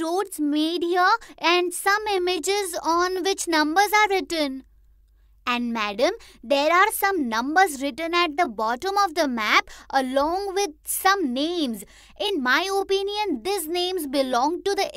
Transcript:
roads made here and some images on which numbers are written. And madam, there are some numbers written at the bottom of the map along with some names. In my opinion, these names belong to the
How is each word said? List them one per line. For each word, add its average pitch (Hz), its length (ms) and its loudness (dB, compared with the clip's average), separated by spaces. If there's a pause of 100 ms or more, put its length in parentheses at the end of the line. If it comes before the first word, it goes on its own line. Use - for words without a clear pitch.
roads 359 380 -2
made 302 420 0
here 359 340 4 (220)
and 349 360 2
some 403 280 0 (140)
images 370 680 -2
on 359 420 0
which 392 240 -2
numbers 330 440 2 (120)
are 415 60 2
written. 302 540 -2 (840)
And 240 280 -2
madam, 220 400 0 (280)
there 277 300 2
are 381 220 6
some 392 340 0
numbers 277 540 2
written 320 340 -4
at 349 220 0
the 349 100 2
bottom 240 560 -4
of 339 120 -2
the 320 120 2
map 240 420 0 (200)
along 302 680 0
with 392 160 0 (140)
some 381 480 0
names. 277 500 -2 (340)
In 381 240 -2
my 262 240 2 (160)
opinion, 392 600 -2
these 370 240 -4
names 359 400 -4
belong 269 560 0
to 392 100 0
the 392 240 -2